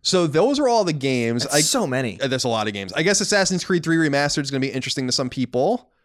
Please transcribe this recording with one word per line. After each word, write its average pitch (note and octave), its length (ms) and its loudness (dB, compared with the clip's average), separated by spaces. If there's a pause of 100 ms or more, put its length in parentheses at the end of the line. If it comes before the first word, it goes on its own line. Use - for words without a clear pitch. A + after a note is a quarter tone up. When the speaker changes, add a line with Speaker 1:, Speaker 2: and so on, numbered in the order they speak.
Speaker 1:
So F3+ 220 2
those F#3 320 2
are D4 80 2
all A#3 160 4
the F3 100 0
games. B2 520 0
Speaker 2:
That's C3+ 100 -4
Speaker 1:
I, D3 60 4
Speaker 2:
so G3+ 260 0
many. B2+ 340 -4
Speaker 1:
uh, C#3 60 -2
there's B2+ 160 -2
a C3 60 -2
lot A2 180 -2
of G#2+ 60 -4
games. G2 200 -8
I C#3 100 -2
guess F#3+ 180 2
Assassin's F#3+ 440 0
Creed F3 200 0
three E3 120 2
Remastered C#3+ 460 2
is C3+ 80 -6
gonna C3+ 80 -2
be C3 140 -2
interesting C3 340 -4
to B2 60 -2
some B2+ 180 -2
people. C3+ 580 -2 (160)